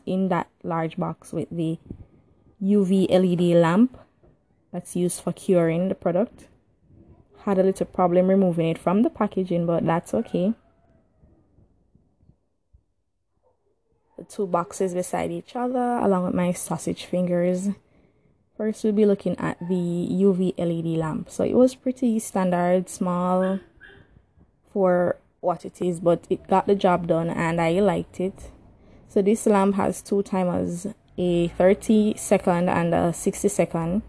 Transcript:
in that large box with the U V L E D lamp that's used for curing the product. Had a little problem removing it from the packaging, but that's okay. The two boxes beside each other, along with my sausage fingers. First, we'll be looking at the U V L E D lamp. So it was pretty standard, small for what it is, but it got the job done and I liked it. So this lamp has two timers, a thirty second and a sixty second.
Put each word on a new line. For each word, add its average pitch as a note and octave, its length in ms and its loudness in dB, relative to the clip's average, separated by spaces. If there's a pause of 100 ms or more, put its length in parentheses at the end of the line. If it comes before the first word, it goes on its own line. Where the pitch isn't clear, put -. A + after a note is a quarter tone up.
in F#3 240 -2
that F3 180 -2 (160)
large E3 320 -4
box E3 380 -8
with E3 180 -6
the E3 260 -4 (840)
U G3 240 4
V F#3+ 260 2
L F#3 140 4
E F3 100 0
D F3 180 2
lamp E3+ 460 4 (720)
that's - 240 -14
used F3+ 240 -2
for F3 140 -6
curing E3+ 560 0
the G3 60 -4
product. F#3 520 -4 (920)
Had F#3+ 200 0
a F#3+ 40 4
little F#3+ 220 0
problem F3+ 440 2
removing F3 400 2
it D#3+ 80 -2
from F#3 240 0
the D#4+ 80 2
packaging, F#3 560 -2
but E3+ 200 0
that's E3 280 -2
okay. G#3+ 400 -2 (3750)
The - 60 -16
two G3+ 240 -8
boxes F3 460 -2
beside F3 380 -4
each E3+ 220 -12
other, B3 440 -2
along F#3 260 0
with F3+ 100 -4
my F3+ 200 0
sausage - 500 -8
fingers. F3+ 680 -2 (840)
First, G#3+ 300 -6
we'll G#3+ 80 2
be G#3 120 4
looking G3 320 0
at - 220 -4
the F3 160 -4
U F3 580 0
V F3+ 240 0
L E3+ 140 -2
E E3 100 -4
D E3 140 -2
lamp. D#3+ 340 -4
So - 140 -4
it - 120 0
was B3+ 200 4
pretty B3 440 -4
standard, F3+ 680 0
small F#3 720 -2 (1120)
for F3+ 460 2 (220)
what F3 260 -4
it - 180 -16
is, F3 160 -2
but E3+ 320 2
it - 160 -4
got F#3+ 180 2
the G3+ 80 2
job F3+ 320 2
done E3 240 0
and E3 320 -2
I E3 120 2
liked F3 460 0
it. F#3 300 -8 (580)
So - 140 0
this G#3 240 2
lamp G3+ 300 4
has - 260 -2
two G3+ 220 -2
timers, F3+ 640 -2 (280)
a F3 340 0
thirty G#3 680 4
second F3+ 520 2
and E3+ 220 0
a E3+ 220 2
sixty - 360 -2
second. E3+ 600 -2